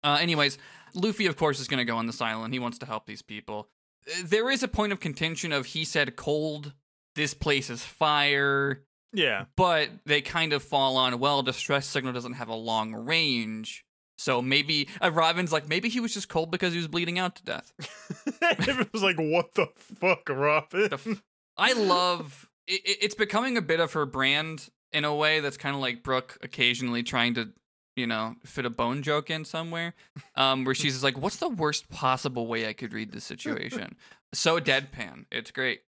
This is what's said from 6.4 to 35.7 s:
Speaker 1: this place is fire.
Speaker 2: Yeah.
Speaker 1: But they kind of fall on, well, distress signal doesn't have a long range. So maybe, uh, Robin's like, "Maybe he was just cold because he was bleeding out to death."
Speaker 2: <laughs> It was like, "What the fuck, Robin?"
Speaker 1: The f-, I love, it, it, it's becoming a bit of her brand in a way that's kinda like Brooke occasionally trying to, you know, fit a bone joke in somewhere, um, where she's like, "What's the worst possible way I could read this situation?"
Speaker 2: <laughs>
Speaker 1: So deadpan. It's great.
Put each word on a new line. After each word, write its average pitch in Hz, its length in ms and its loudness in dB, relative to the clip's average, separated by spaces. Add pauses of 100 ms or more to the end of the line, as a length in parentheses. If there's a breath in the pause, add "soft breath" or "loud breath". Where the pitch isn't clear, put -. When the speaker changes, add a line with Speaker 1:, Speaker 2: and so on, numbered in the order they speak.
Speaker 1:
this 147 180 0
place 143 360 2
is 117 140 -8
fire. 139 1000 2 (280)
Speaker 2:
Yeah. 123 340 0 (100)
Speaker 1:
But 170 320 4 (180)
they 147 140 4
kind 160 320 0
of 139 100 0
fall 135 360 2
on, 127 200 4
well, 139 240 2
distress 135 440 0
signal 131 260 -2
doesn't 123 220 -6
have 123 140 -8
a 113 60 -4
long 110 400 0
range. 117 880 -2 (340)
So 123 240 0
maybe, 143 460 0 (140)
uh, 185 100 4
Robin's 165 400 2
like, 151 160 -2
"Maybe 185 200 0
he 240 120 -2
was 233 120 -4
just 202 160 -6
cold 165 220 -2
because 180 220 -2
he 170 60 -2
was 165 100 -4
bleeding 170 320 -2
out 180 160 -2
to - 80 -20
death." - 340 -8
Speaker 2:
<laughs> - 640 -8
It 277 500 2
was 214 100 -2
like, 185 160 4
"What 165 360 2
the 190 220 4
fuck, - 520 0
Robin?" 151 600 2
Speaker 1:
The 151 60 -2
f-, 202 280 -6 (340)
I 233 160 4
love, 180 760 2 (180)
it, 185 180 -2
it, 196 180 0
it's 208 120 0
becoming 226 420 2
a 214 60 2
bit 165 180 2
of 160 120 2
her 151 140 0
brand 143 640 0 (240)
in 147 120 0
a 151 100 0
way 151 260 4
that's 139 160 -4
kinda 139 220 -4
like 123 240 -4
Brooke 127 400 -2
occasionally 120 600 0
trying 120 320 0
to, 113 160 -4 (460)
you 123 100 -2
know, 113 280 -4 (100)
fit - 220 -6
a 120 40 -2
bone 123 320 -2
joke 151 280 0
in 156 140 -4
somewhere, 165 500 -6 (400 loud breath)
um, 131 300 2
where 131 100 2
she's 131 300 0
like, 135 120 2
"What's 156 200 -2
the - 120 -2
worst 156 400 -2
possible 127 580 0
way 113 220 -2
I 107 40 -4
could 107 200 -10
read 110 200 -8
this - 120 -12
situation?" - 800 -8
Speaker 2:
<laughs> - 40 -20 (280 loud breath)
Speaker 1:
So 165 260 2
deadpan. 135 720 -2
It's - 200 -8
great. 127 280 -2 (120)